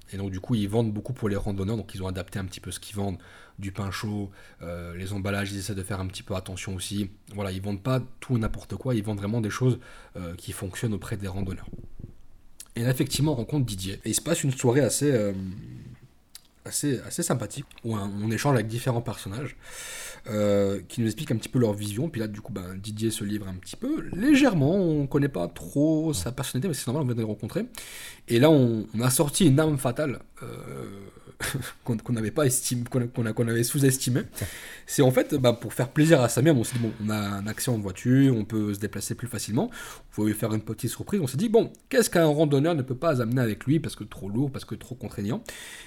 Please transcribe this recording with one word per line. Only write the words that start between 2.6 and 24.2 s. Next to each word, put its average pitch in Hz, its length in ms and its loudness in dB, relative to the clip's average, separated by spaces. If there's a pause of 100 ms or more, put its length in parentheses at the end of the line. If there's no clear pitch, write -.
ce - 100 -10
qu'ils 101 160 -14
vendent. 98 220 -4 (380)
Du 98 140 -8
pain 98 200 -6
chaud, 104 400 -6 (300)
euh, 87 360 -10
les 95 160 -6
emballages, 101 400 -2
ils 98 60 -6
essaient 95 160 -6
de 95 60 -4
faire 95 200 -4
un 95 60 -2
petit - 160 -10
peu 101 120 -4
attention 92 400 -6
aussi. 98 340 -4 (240)
Voilà, 98 200 -4
ils 95 80 -6
vendent 101 200 -4
pas 131 220 0 (160)
tout - 160 -2
et 113 60 2
n'importe - 340 -4
quoi. 127 200 -2
Ils 104 60 2
vendent 101 180 -2
vraiment 104 200 -2
des 107 100 0
choses, 123 300 2 (380)
euh, 87 180 -8
qui - 160 -12
fonctionnent 104 420 -4
auprès 98 220 -6
des 98 140 -6
randonneurs. 92 400 -6 (1080)
Et 117 80 -2
là, 123 60 2
effectivement, 135 420 2
on 139 40 0
rencontre 120 300 0
Didier. 95 380 -6
Et 113 60 -2
il 110 40 2
se - 60 0
passe 165 240 0
une 135 80 2
soirée 127 300 4
assez, 139 280 4
euh, 104 220 4 (1300)
assez, 123 340 0
assez 120 240 -4
sympathique, 131 420 -2 (200)
où 110 100 -2
on, 101 160 -2 (100)
on 110 80 0
échange 127 260 2
avec 110 120 2
différents 117 340 -2
personnages, 113 540 -8 (720)
euh, 101 600 2
qui - 140 -4
nous 113 40 2
expliquent 110 240 -2
un 117 80 0
petit - 120 -8
peu 131 100 2
leur 107 160 4
vision. 104 340 -4
Puis 113 100 -6
là, 107 80 -2
du 104 140 -10
coup, - 100 -12
ben, 92 240 -8
Didier 107 360 -2
se 107 120 -4
livre 101 240 -4
un 95 60 -8
petit - 220 -12
peu, 285 360 -4
légèrement. 202 640 6